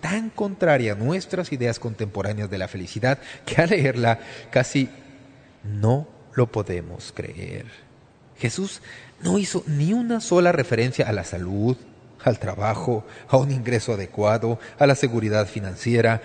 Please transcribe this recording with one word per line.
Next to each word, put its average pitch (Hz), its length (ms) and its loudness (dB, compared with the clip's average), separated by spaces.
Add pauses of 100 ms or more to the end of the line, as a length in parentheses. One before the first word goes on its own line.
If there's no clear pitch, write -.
tan 214 300 -4
contraria 160 640 2
a 101 40 -6
nuestras 170 560 -4
ideas 120 260 -2
contemporáneas 104 680 -4
de 95 80 -6
la 92 120 -4
felicidad 107 500 -2 (260)
que - 160 2
al 170 80 4
leerla 123 520 2 (300)
casi 127 380 2 (760)
no 107 460 0 (240)
lo 120 180 2
podemos 90 640 -6
creer. - 520 -10 (720)
Jesús 180 420 -4 (420)
no 175 140 2
hizo 185 300 -2
ni 151 260 0
una 233 300 0
sola 175 300 4
referencia 127 540 0
a 113 60 -2
la 95 120 -2
salud, 101 520 -2 (460)
al 117 160 2
trabajo, 107 680 -4 (220)
a 131 100 6
un 135 120 2
ingreso 120 440 -2
adecuado, 107 640 0 (200)
a 147 80 8
la 139 80 6
seguridad 110 520 0
financiera, 113 800 2